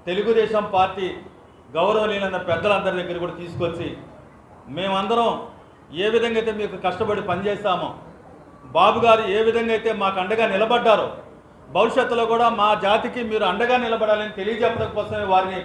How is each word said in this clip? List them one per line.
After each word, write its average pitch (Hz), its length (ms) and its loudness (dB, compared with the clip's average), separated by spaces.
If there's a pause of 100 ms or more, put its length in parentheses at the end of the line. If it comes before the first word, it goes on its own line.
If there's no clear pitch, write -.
తెలుగుదేశం 208 680 0
పార్టీ 190 420 0 (580)
గౌరవనీయులైన 202 600 0
పెద్దలందరి 185 600 0
దగ్గర 175 220 -6
కూడా 170 140 -6
తీసుకొచ్చి 170 640 -6 (720)
మేమందరం 196 600 0 (640)
ఏ 185 160 -2
విధంగా 226 260 2
అయితే 220 180 0
మీకు 202 240 -6
కష్టపడి 196 460 -2
పనిచేస్తామో, 185 720 -2 (720)
బాబు 208 360 4
గారు 220 220 6
ఏ 208 200 0
విధంగా 226 280 2
అయితే 220 220 0
మాకు 196 280 0
అండగా 214 260 0
నిలబడ్డారో 208 680 2 (600)
భవిష్యత్తులో 233 540 2
కూడా 233 220 2
మా 214 260 2
జాతికి 214 480 0
మీరు 214 220 -2
అండగా 233 320 2
నిలబడాలని 214 560 0
తెలియజెప్పడం 214 640 -2
కోసమే 208 300 -4
వారిని 185 400 2